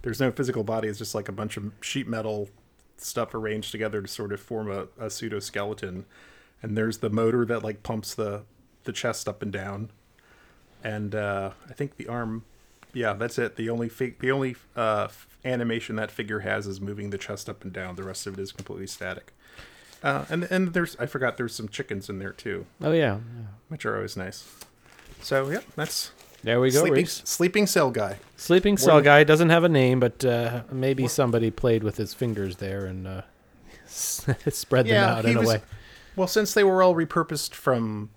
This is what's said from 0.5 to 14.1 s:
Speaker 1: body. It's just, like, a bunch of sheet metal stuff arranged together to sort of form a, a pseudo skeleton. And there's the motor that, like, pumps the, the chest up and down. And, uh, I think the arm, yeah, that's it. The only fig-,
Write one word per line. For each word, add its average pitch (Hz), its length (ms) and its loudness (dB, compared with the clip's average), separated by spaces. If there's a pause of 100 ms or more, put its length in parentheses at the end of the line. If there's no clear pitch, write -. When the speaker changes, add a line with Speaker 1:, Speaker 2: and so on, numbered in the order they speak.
Speaker 1:
body. 110 240 -2
It's 101 100 -6
just, 110 160 -10
like, 107 140 -4
a 101 40 -10
bunch 107 240 -8
of 104 240 -8
sheet 135 280 -6
metal 110 400 -4 (480)
stuff - 380 -6
arranged 107 360 -6
together 107 320 -4
to 95 60 -12
sort 101 240 -8
of 98 80 -8
form 110 300 -6
a, 98 160 -6 (120)
a 110 120 -8
pseudo 107 300 -8
skeleton. 101 640 -8 (580)
And 107 140 -4
there's 110 220 0
the 113 120 -2
motor 113 340 2
that, 113 180 -2
like, 107 220 -8
pumps 110 300 -6
the, 104 280 -6 (420)
the 120 80 -6
chest - 360 -4
up 101 140 -8
and 101 100 -6
down. 101 380 -8 (920)
And, 107 320 -6
uh, 98 360 -2 (180)
I 123 40 -18
think 143 240 -8
the 120 120 -12
arm, 113 360 -6 (480)
yeah, 117 200 0
that's 117 260 -4
it. 117 180 -2
The 113 140 -4
only 117 180 -2
fig-, 123 300 -6